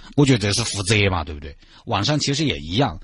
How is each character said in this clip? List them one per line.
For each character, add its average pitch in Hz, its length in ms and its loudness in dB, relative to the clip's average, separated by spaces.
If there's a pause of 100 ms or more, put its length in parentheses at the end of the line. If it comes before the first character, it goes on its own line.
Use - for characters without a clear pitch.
(140)
我 143 100 6
觉 131 80 6
得 123 60 4
这 101 140 0
是 110 100 -2
负 101 220 -6
责 104 100 2 (160)
嘛， 85 140 -2
对 80 100 -10
不 73 60 -12
对？ 73 160 -14 (300)
网 104 180 -2
上 147 160 0
其 139 140 -2
实 151 100 -2
也 82 160 -2
一 80 160 -8
样， 113 280 0